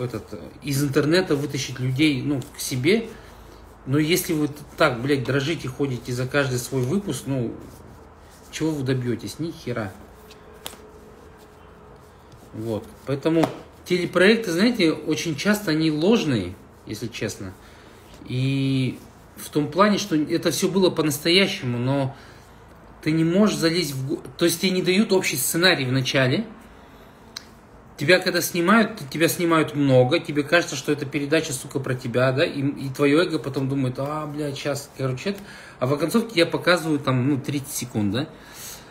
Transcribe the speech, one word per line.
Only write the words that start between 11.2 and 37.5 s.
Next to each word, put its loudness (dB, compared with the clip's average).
Вот, -6
поэтому 0
телепроекты, 4
знаете, 4
очень -2
часто 0
они 2
ложные, 2
если -8
честно. -8
И 0
в -14
том 0
плане, 4
что -2
это 0
все 0
было 4
по-настоящему, 0
но 0
ты 0
не 2
можешь 4
залезть 0
в -6
го-, -4
то 4
есть 2
тебе 2
не 0
дают 2
общий 2
сценарий 2
в -2
начале. 2
Тебя 6
когда 0
снимают, 2
т-, -12
тебя 2
снимают 2
много, 6
тебе -2
кажется, 2
что -4
эта -2
передача, -2
сука, -6
про -4
тебя, 0
да, 0
и, -4
и -2
твое 4
эго -2
потом -4
думает: -2
«А, -6
блядь, -6
щас, -6
короче, -4
это». -8
А 0
в 0
оконцовке 0
тебя 4
показывают 0
там, 2
ну, 2
тридцать -6